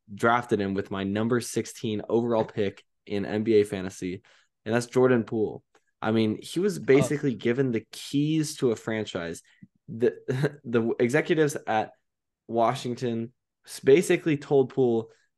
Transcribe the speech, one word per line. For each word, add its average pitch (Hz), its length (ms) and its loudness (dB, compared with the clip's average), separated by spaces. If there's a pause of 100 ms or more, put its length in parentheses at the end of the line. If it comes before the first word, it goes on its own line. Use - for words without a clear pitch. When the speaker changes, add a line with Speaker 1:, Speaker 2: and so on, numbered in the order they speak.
(140)
Speaker 1:
drafted 117 480 2
him 98 140 -2
with 95 160 -6
my 98 120 -4
number 110 380 0
sixteen 110 640 -6
overall 113 380 0
pick 101 380 -6 (240)
in 101 180 -4
N 107 180 -2
B 110 120 4
A 104 80 6
fantasy, 95 580 -8 (420)
and 110 120 -2
that's 120 100 0
Jordan 127 380 4
Poole. 104 400 -6 (400)
I 110 80 -2
mean, 110 280 2
he - 200 -8
was 190 180 -2
Speaker 2:
Oh. 143 80 -12
Speaker 1:
basically 139 480 4
given 120 380 0
the 110 200 -2
keys 147 640 -2
to 131 140 2
a 107 40 -2
franchise. 104 640 -6 (480)
The, 117 260 0 (120)
<laughs> 135 360 -4
the 117 360 0
executives 151 580 2 (100)
at 110 240 -2 (560)
Washington 117 880 -2 (320)
s-, - 140 -16
basically 170 580 4
told 139 360 2
Poole, 117 360 2 (280)